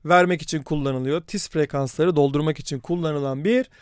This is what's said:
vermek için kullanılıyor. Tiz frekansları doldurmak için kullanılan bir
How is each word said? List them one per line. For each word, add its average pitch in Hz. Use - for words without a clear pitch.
vermek 175
için 156
kullanılıyor. 139
Tiz -
frekansları 151
doldurmak 147
için 135
kullanılan 147
bir 247